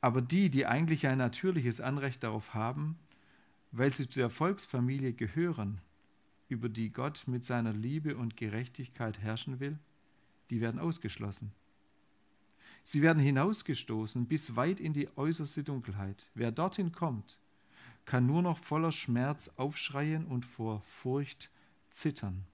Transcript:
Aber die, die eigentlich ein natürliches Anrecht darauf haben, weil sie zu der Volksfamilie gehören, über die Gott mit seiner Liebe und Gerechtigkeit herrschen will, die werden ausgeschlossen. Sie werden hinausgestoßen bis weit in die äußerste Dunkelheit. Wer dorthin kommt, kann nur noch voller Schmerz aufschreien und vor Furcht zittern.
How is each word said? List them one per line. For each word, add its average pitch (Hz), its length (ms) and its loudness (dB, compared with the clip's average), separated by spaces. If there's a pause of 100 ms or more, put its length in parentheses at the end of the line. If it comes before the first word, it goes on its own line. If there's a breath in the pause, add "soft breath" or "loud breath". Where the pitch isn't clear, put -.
Aber 127 220 4
die, 170 280 4
die 135 160 4
eigentlich 151 400 4
ein 131 120 4
natürliches 127 600 2
Anrecht 135 420 -2
darauf 110 320 -4
haben, 147 440 -2 (760 soft breath)
weil 131 220 4
sie 131 140 -2
zu - 100 -6
der 120 120 4
Volksfamilie 135 840 0
gehören, 113 680 -2 (680)
über 120 200 -2
die 113 240 -4
Gott 143 340 -6
mit 123 180 -2
seiner 117 280 0
Liebe 139 440 -2
und 113 200 -4
Gerechtigkeit 113 840 -6
herrschen 113 400 -4
will, 143 180 -6 (720 soft breath)
die 117 100 0
werden 117 200 -2
ausgeschlossen. 110 720 -4 (1300 loud breath)
Sie 143 180 2
werden 160 180 8
hinausgestoßen 131 1040 2
bis 131 280 0
weit 156 240 2
in 156 140 -2
die 143 240 0
äußerste 151 480 -2
Dunkelheit. 101 680 -6
Wer 117 180 0
dorthin 175 400 -2
kommt, 135 480 -4 (640 loud breath)
kann 123 220 4
nur 151 160 4
noch 170 160 0
voller 160 340 0
Schmerz 131 640 0
aufschreien 151 680 -2
und 123 220 -4
vor 110 360 -4
Furcht - 680 -4 (400 soft breath)
zittern. 98 640 -2